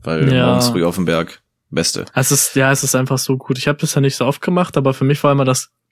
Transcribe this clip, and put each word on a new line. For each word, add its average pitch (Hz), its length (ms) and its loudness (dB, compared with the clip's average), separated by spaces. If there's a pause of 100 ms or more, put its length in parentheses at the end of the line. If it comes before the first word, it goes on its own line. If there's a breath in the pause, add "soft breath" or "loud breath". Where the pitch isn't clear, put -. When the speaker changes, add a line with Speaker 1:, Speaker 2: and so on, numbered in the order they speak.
Speaker 1:
weil 80 280 0
Speaker 2:
Ja. 127 160 2
Speaker 1:
morgens 120 220 2
früh 90 160 0
auf 87 100 -2
dem 92 100 -2
Berg, 85 360 -4 (280)
Beste. - 440 -4
Speaker 2:
Es 131 180 0
ist, - 240 0
ja, 135 160 4
es 139 120 0
ist 131 120 -2
einfach 131 220 0
so 131 200 -2
gut. 131 200 -4
Ich - 100 -4
hab 147 120 -2
das - 160 -2
ja 147 60 2
nicht 135 140 2
so 123 100 -2
oft 139 160 -2
gemacht, 180 360 0
aber 135 160 2
für 131 100 -4
mich 143 200 2
war 147 100 4
immer 139 120 2
das 131 260 -2 (200)